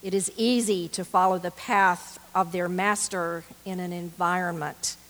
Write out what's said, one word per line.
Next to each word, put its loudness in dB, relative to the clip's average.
It -4
is 0
easy 2
to -6
follow 4
the -4
path 2
of 0
their -2
master 0
in -6
an -6
environment -2